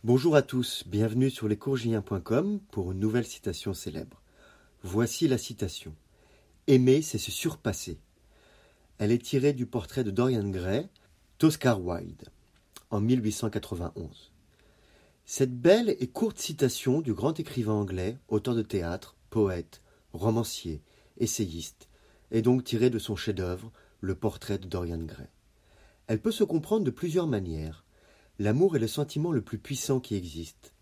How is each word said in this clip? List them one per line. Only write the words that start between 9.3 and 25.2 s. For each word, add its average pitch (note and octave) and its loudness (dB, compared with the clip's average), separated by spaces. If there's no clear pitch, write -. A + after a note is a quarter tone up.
du B2 -2
portrait A#2+ -4
de G2+ -2
Dorian A2+ 2
Gray F#2+ -2
d'Oscar C3+ 4
Wilde E2+ -8
en G#2 0
mille A#2+ 4
huit G#2+ -2
cent A2 -4
quatre-vingt-onze. - -8
Cette B2+ 0
belle G3+ 6
et B2+ -2
courte - -2
citation C#3 0
du B2 -2
grand C#3+ 0
écrivain A2 -2
anglais, G2 -2
auteur A2 0
de A2+ 2
théâtre, F#2 -6
poète, F#2+ -2
romancier, F#2+ -2
essayiste, E2+ -4
est A2+ 2
donc B2+ 4
tirée A#2+ 2
de A2+ 0
son G#2 -4
chef-d'œuvre, F#2+ -4
Le F#2+ -2
portrait G2+ -4
de F#2 -10
Dorian E2+ -4
Gray. - -12